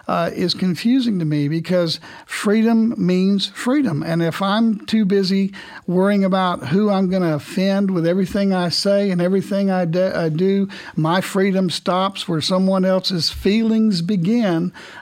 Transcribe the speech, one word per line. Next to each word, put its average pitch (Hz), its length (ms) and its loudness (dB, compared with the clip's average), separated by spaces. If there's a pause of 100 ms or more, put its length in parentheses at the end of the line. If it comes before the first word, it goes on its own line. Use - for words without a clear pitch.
uh, 175 240 0
is 175 220 -2
confusing 233 640 0
to 160 80 -2
me 147 220 0
because 170 520 0 (240)
freedom 226 720 2
means 190 520 0
freedom. 240 540 -2
And 165 200 -2
if 165 180 -2
I'm 208 460 0
too 220 180 2
busy 196 480 2 (340)
worrying 196 380 2
about 185 440 0
who 202 200 2
I'm 190 220 2
gonna 180 240 0
offend 196 560 0
with 170 160 0
everything 190 480 0
I 180 160 0
say 202 400 2
and 175 100 0
everything 196 500 0
I 185 140 0
de-, 180 320 0
I 165 140 0
do, 190 360 2 (300)
my 160 240 2
freedom 190 480 0
stops 190 580 -4
where 160 140 -2
someone 190 460 0
else's 185 420 0
feelings 220 720 0
begin, 180 720 0 (300)